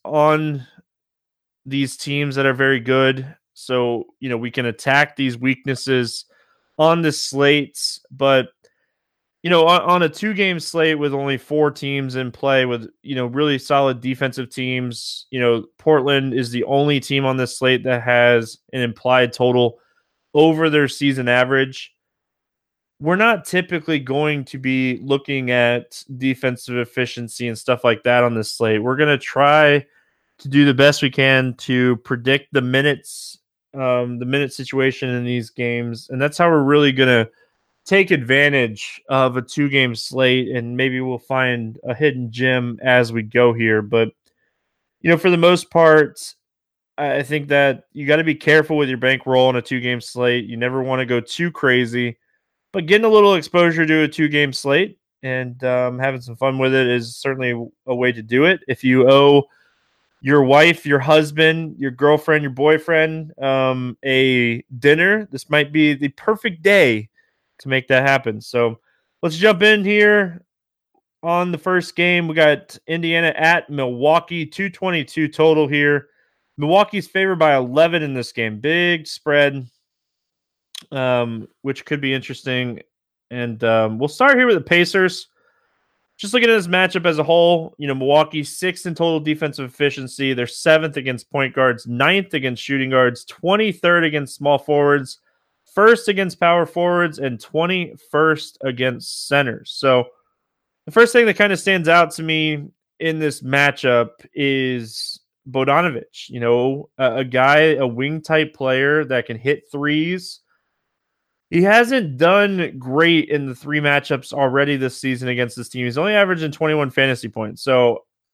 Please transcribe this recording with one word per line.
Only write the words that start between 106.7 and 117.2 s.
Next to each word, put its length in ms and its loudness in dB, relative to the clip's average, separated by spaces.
a, 200 0
a 60 -4
guy, 520 2
a 100 -2
wing 360 -6
type 340 -2
player 500 0
that 220 -4
can 100 -10
hit 340 -4
threes. 680 -4
He 120 2
hasn't 560 2
done 600 2
great 520 0
in 160 -2
the 100 -10
three 240 -6
matchups 540 -2
already 420 0
this 220 -6
season 320 -6
against 260 -4
this 140 -14
team. 160 -8
He's 120 -6
only 160 -2
averaging 380 0
twenty-one 380 -2
fantasy 400 -2